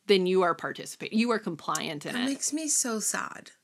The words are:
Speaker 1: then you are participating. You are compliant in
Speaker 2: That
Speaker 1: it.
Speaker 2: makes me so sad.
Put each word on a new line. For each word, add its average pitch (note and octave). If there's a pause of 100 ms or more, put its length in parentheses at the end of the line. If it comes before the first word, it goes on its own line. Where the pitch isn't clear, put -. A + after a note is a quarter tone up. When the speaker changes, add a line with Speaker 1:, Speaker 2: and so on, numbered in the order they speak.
Speaker 1:
then F#3+
you F#3
are E3+
participating. -
You A#3
are G#3+
compliant D#3
in D3+
Speaker 2:
That B3
Speaker 1:
it. B3+
Speaker 2:
makes C4+
me D#4
so A#3+
sad. - (140)